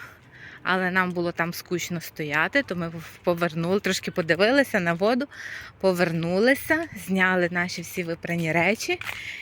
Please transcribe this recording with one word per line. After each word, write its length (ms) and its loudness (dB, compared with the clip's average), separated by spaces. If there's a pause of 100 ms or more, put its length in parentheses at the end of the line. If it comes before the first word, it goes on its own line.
(680)
але 220 2
нам 200 2
було 200 -2
там 220 -2
скучно 480 -4
стояти, 640 0
то 120 -6
ми 140 -4
в-, 340 -14
повернули, 560 2
трошки 320 -2
подивилися 680 4
на 140 0
воду, 320 2 (540)
повернулися, 1080 2 (200)
зняли 440 4
наші 300 -4
всі 220 -6
випрані 480 -4
речі 480 0 (420)